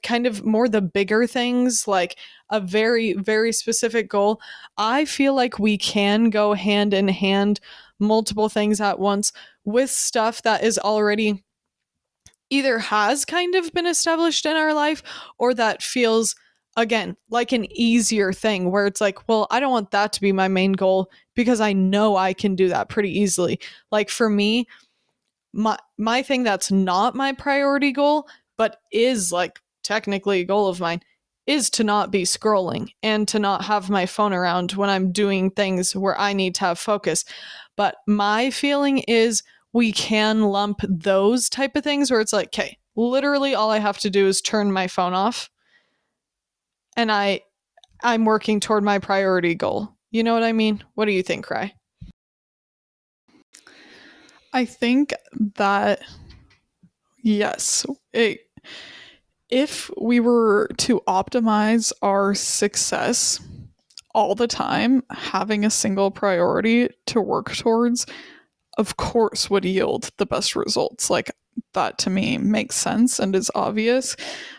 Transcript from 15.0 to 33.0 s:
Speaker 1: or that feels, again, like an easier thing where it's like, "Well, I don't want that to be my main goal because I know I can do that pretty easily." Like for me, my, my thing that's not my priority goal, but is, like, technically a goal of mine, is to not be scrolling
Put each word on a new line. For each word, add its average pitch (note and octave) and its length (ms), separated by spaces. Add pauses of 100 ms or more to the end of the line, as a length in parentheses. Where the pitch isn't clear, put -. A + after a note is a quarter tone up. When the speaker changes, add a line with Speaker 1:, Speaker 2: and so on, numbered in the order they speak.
Speaker 1:
or B3 160
that A3 280
feels, A3+ 540 (400)
again, A3 400 (140)
like A#3 220
an A3+ 200
easier A3 600
thing F#3 380
where G3+ 160
it's G3 140
like, G3 280
"Well, A3 220
I A3+ 100
don't C4+ 120
want A3 200
that G#3+ 220
to - 60
be G3+ 120
my F#3+ 160
main F#3+ 240
goal F#3+ 380 (240)
because A#3+ 260
I G#3+ 120
know G3 440
I F#3 180
can G3 220
do F#3 120
that E3 200
pretty G3+ 300
easily." F#3 400 (320)
Like G#3+ 200
for A3+ 180
me, G#3+ 380 (880)
my, G#3+ 260 (180)
my A3+ 260
thing C4 200
that's G3+ 280
not G3 440
my C4+ 180
priority C#4 600
goal, D4 360 (280)
but A3 240 (120)
is, A3 400
like, F3 280 (220)
technically G3+ 580
a F3 40
goal G3 240
of F3+ 120
mine, E3+ 200 (460)
is C#4 240
to - 140
not G#3 260
be G3 120
scrolling - 680 (140)